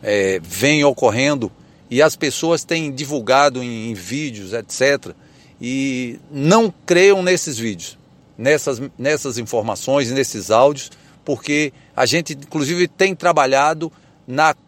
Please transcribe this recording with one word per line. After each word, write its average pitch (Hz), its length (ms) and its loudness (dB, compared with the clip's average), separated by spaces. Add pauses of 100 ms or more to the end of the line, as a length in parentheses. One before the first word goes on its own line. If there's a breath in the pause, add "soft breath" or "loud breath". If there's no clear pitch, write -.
é, 98 400 0
vem 123 420 0
ocorrendo 127 640 2 (400 soft breath)
e 127 120 2
as 156 140 4
pessoas 160 480 -2
têm 160 280 -4
divulgado 135 680 0
em, 117 280 -8
em 113 40 -6
vídeos, 104 580 -10
et 113 180 -8
cetera, 131 460 0 (420 soft breath)
e 127 600 -4 (120)
não 175 440 2 (100)
creiam 185 380 4
nesses 175 340 -2
vídeos, 107 400 -8 (400)
nessas, 135 460 0 (160)
nessas 135 400 -4
informações, 117 720 -2
nesses 110 400 -4
áudios, 135 400 4 (340 soft breath)
porque 147 480 -2 (240 soft breath)
a 131 80 2
gente, 151 300 -2
inclusive, 156 540 -2
tem 190 260 0
trabalhado 156 760 2 (340 soft breath)
na 147 300 2 (120)